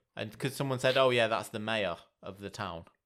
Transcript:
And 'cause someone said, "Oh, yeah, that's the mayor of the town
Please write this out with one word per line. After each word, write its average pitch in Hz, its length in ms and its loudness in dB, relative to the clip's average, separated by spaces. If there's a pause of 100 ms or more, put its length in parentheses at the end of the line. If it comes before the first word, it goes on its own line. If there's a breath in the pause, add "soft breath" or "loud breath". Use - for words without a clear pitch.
(160)
And 107 220 -8
'cause 135 160 -4
someone 135 260 -2
said, 131 180 4
"Oh, 135 120 6
yeah, 120 180 4
that's 107 200 0
the 113 100 -8
mayor 107 380 -2 (260)
of 95 180 -12
the 98 100 -8
town 87 340 -8 (220)